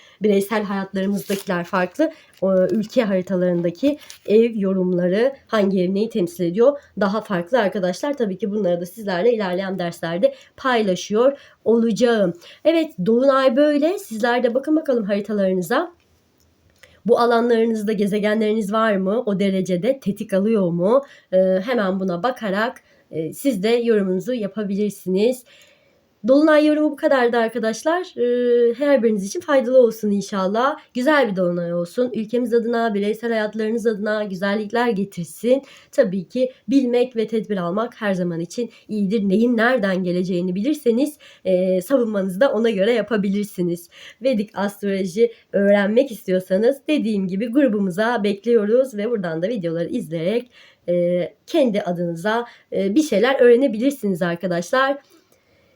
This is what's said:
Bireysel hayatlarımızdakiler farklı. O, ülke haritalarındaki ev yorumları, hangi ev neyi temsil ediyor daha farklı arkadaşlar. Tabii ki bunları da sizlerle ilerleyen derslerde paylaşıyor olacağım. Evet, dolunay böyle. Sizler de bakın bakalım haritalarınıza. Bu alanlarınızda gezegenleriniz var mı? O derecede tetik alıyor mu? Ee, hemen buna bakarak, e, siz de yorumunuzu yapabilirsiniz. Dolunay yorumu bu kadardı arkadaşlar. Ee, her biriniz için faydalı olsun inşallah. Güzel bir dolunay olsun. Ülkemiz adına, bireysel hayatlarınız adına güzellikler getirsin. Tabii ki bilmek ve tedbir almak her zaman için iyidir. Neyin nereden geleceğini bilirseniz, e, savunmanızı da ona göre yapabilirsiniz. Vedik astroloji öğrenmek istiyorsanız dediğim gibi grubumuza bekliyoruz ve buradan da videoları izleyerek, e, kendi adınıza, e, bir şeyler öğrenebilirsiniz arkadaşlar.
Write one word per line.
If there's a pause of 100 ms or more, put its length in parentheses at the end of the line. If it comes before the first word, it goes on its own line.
(220)
Bireysel
hayatlarımızdakiler
farklı. (300)
O, (180)
ülke
haritalarındaki (280)
ev
yorumları, (140)
hangi
ev
neyi
temsil
ediyor (200)
daha
farklı
arkadaşlar.
Tabii
ki
bunları
da
sizlerle
ilerleyen
derslerde (220)
paylaşıyor (280)
olacağım. (320)
Evet, (140)
dolunay
böyle.
Sizler
de
bakın
bakalım
haritalarınıza. (1120)
Bu
alanlarınızda
gezegenleriniz
var
mı?
O
derecede
tetik
alıyor
mu? (320)
Ee, (280)
hemen
buna
bakarak, (300)
e,
siz
de
yorumunuzu
yapabilirsiniz. (840)
Dolunay
yorumu
bu
kadardı
arkadaşlar. (160)
Ee,
her
biriniz
için
faydalı
olsun
inşallah. (160)
Güzel
bir
dolunay
olsun.
Ülkemiz
adına,
bireysel
hayatlarınız
adına
güzellikler
getirsin. (300)
Tabii
ki (180)
bilmek
ve
tedbir
almak
her
zaman
için (200)
iyidir.
Neyin
nereden
geleceğini
bilirseniz, (280)
e,
savunmanızı
da
ona
göre
yapabilirsiniz. (320)
Vedik
astroloji (220)
öğrenmek
istiyorsanız (100)
dediğim
gibi
grubumuza
bekliyoruz
ve
buradan
da
videoları
izleyerek, (380)
e, (200)
kendi
adınıza, (280)
e,
bir
şeyler
öğrenebilirsiniz
arkadaşlar. (800)